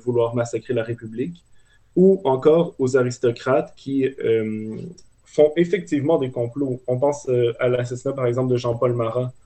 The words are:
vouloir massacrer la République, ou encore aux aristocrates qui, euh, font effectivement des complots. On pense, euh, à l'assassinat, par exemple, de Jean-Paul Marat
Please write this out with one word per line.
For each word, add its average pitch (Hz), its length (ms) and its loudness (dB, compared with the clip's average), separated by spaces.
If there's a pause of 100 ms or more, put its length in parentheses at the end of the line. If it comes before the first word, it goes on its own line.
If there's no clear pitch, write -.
vouloir 120 300 0
massacrer 117 400 -4
la 117 80 0
République, 117 640 -8 (520)
ou 190 280 6
encore 151 540 4
aux 131 180 2
aristocrates 127 800 0
qui, 139 280 -2
euh, 110 720 -2 (480)
font 151 320 4
effectivement 170 600 0
des 131 120 -2
complots. 127 560 -6
On 127 120 -2
pense, 143 300 0
euh, 123 300 2
à 127 100 0
l'assassinat, 123 440 -2
par 135 140 -2
exemple, 127 260 0
de 123 60 2
Jean-Paul 120 340 0
Marat 120 400 -2 (140)